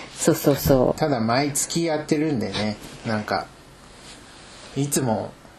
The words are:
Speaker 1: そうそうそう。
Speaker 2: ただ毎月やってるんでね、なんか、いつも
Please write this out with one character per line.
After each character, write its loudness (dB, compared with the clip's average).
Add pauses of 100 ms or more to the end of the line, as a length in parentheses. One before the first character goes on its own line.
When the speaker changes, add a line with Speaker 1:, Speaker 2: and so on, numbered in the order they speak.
(140)
Speaker 1:
そ 4
う 4
そ 4
う 4
そ 4
う。 -6
Speaker 2:
た 2
だ 0
毎 2
月 -2
や 0
っ -10
て 2
る 0
ん 0
で -2
ね、 -2 (300)
な 0
ん -2
か、 -2 (1300)
い 0
つ 0
も 0 (280)